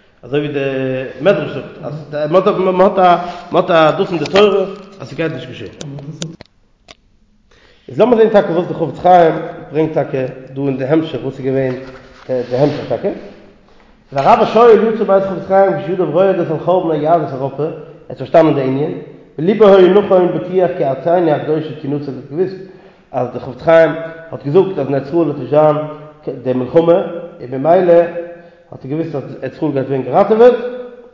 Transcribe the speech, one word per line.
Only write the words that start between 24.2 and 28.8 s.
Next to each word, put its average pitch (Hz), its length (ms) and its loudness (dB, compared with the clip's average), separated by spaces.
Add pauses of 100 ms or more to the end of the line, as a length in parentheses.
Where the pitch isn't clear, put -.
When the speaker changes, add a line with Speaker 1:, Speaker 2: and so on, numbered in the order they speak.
Speaker 1:
hat 127 100 -12
gesagt, 185 340 0
dass 139 100 -4
in 135 60 -4
der 139 120 -2
Zruel, 165 280 0
der 139 140 -8
Tijan, 151 440 2 (540)
der 127 120 -2
Melchume, 170 680 2 (160)
in 123 140 -14
der 135 80 -6
Meile, 170 480 4 (600)
hat - 140 -18